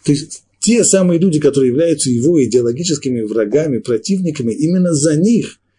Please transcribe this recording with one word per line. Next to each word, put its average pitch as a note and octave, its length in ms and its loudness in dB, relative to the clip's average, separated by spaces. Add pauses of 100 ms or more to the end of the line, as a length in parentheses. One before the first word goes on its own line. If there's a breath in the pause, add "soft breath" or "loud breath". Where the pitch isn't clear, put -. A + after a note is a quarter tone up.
То D3+ 100 0
есть - 320 -6 (160)
те A3+ 220 2
самые F3+ 380 2
люди, E3+ 180 2
которые C3+ 300 2
являются D3 420 0
его C#3 320 2
идеологическими B2 760 -2
врагами, A2 580 0
противниками, C#3 760 -4
именно E3+ 420 0
за D3+ 220 0
них G3+ 420 0 (200)